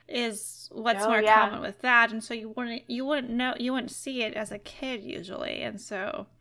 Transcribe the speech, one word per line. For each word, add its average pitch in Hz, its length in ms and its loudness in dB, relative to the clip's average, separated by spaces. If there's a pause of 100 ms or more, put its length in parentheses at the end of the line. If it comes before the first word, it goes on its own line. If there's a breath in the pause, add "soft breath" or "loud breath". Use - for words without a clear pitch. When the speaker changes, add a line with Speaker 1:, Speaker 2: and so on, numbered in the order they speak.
Speaker 1:
is 233 640 -6
what's 220 320 0
Speaker 2:
Oh, 220 60 4
Speaker 1:
more 220 120 4
Speaker 2:
yeah. 214 280 8
Speaker 1:
common 208 120 -6
with - 200 -6
that. 233 300 8
And 220 120 -6
so - 100 -8
you 220 160 -8
wouldn't, 233 400 -6
you 254 160 -4
wouldn't 269 280 -2
know, 254 240 0
you 247 160 -2
wouldn't 254 180 -2
see 262 300 -6
it 220 140 -2
as 214 160 -6
a 208 80 -8
kid 247 420 -8
usually. - 640 -6
And 220 180 -8
so 196 460 -6 (140)